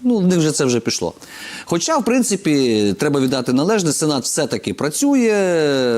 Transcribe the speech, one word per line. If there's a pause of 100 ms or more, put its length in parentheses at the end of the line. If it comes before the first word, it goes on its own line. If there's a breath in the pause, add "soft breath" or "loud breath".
Ну,
в
них
вже
це
вже
пішло. (520 loud breath)
Хоча,
в
принципі,
треба
віддати
належне,
Сенат
все-таки
працює (680)